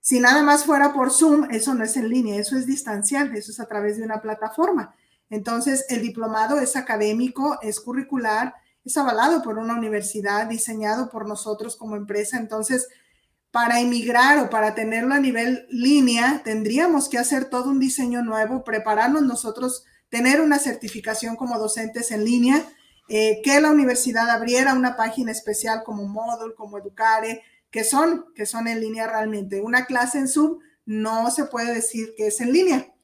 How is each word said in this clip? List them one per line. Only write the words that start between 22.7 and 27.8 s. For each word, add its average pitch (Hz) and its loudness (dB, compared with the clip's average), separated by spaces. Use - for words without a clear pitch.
eh, 214 2
que 277 6
la 302 6
universidad 247 4
abriera 240 2
una 254 2
página 226 -2
especial 220 -4
como 208 -10
Moodle, 226 -8
como 202 -16
Educare, 220 -2
que 226 -4